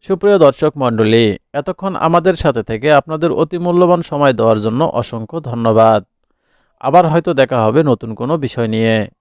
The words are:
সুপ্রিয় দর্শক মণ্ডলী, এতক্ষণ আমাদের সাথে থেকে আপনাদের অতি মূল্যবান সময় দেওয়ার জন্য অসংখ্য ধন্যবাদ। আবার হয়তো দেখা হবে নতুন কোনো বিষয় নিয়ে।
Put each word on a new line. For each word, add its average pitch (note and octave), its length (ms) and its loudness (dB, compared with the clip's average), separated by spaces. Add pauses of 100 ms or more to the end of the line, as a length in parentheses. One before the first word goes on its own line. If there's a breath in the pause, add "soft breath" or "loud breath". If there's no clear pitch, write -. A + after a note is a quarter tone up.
সুপ্রিয় G3 360 0
দর্শক D3+ 400 4
মণ্ডলী, A2+ 600 2 (160)
এতক্ষণ F3+ 420 -6
আমাদের E3+ 380 0
সাথে B2+ 300 -2
থেকে A#2 300 -2
আপনাদের D#3 380 -2
অতি E3 260 -2
মূল্যবান F3 440 2
সময় C#3+ 320 0
দেওয়ার A2+ 280 0
জন্য A2+ 220 -2
অসংখ্য A#2+ 580 -6
ধন্যবাদ। A2+ 600 2 (760)
আবার E3 280 2
হয়তো E3 260 0
দেখা B2+ 320 0
হবে B2 180 2
নতুন A2+ 320 -2
কোনো C3+ 220 -4
বিষয় B2 300 -4
নিয়ে। A2 400 0 (140)